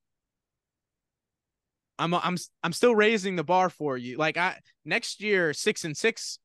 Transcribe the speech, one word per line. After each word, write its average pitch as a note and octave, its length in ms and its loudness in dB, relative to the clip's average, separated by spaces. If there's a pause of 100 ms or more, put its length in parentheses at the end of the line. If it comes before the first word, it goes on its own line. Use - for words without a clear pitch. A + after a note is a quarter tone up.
(2000)
I'm, E3 160 0
I'm, F3 200 0
s-, - 160 -8 (120)
I'm E3+ 100 -2
still A#3+ 220 4
raising G#3 420 2
the D#3+ 80 -2
bar F3+ 260 2
for C#3+ 260 -4
you. B2 200 -10
Like, D#3 200 0
I, F3 220 0 (260)
next F#3+ 360 -6
year, F#3+ 320 2
six - 320 -2
and D3+ 120 -6
six, - 480 -4